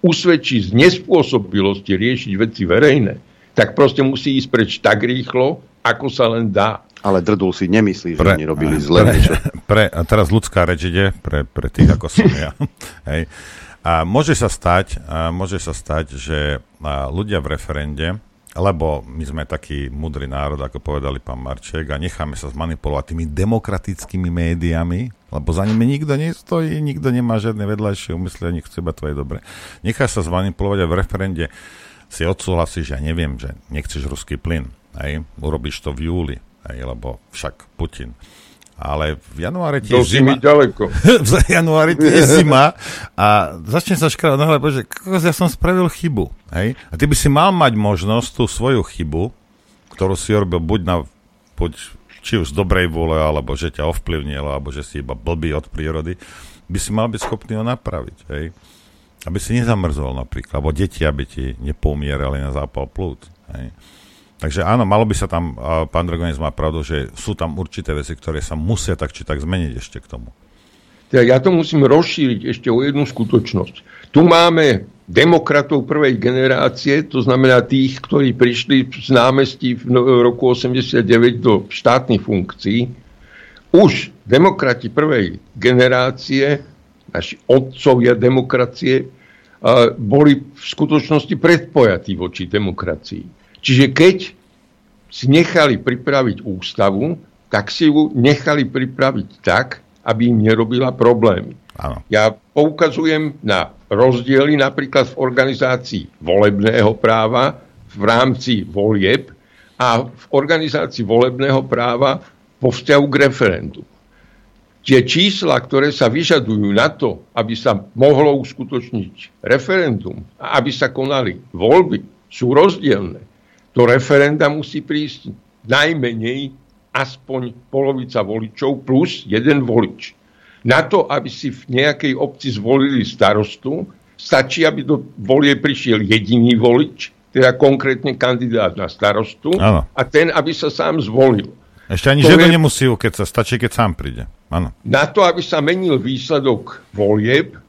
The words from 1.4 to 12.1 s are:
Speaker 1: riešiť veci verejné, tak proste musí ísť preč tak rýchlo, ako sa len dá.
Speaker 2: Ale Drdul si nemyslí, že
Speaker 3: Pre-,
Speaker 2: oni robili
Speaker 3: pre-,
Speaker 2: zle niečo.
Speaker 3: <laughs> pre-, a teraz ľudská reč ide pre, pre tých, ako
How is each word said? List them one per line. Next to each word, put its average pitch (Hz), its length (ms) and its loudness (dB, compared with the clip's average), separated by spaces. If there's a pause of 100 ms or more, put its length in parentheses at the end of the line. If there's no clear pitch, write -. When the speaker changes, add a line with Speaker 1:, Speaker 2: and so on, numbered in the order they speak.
Speaker 1:
riešiť 117 400 -4
veci 113 320 -2
verejné, 131 460 4 (420)
tak - 160 2
proste 139 320 2
musí 135 320 -2
ísť - 160 -2
preč 113 180 2 (140)
tak 104 160 4
rýchlo, 127 640 -2 (160)
ako 117 320 -2
sa 123 160 0
len 113 240 -2
dá. 101 320 0 (160)
Speaker 2:
Ale 95 240 0
Drdul 95 320 0
si 92 120 -4
nemyslí, 92 480 0
že 76 40 -4
Speaker 3:
Pre-, 90 160 4
Speaker 2:
oni 76 80 -4
robili 76 320 -2
Speaker 3:
pre-, 73 80 -2
Speaker 2:
zle 82 240 4
niečo. 90 240 6 (200)
Speaker 3:
<laughs> - 180 -8
pre-, 104 180 4
a 82 160 -4
teraz 104 240 2
ľudská 92 400 0
reč 85 160 -2
ide 92 400 0
pre, 73 240 -4
pre - 240 -6
tých, - 240 4
ako 110 160 -8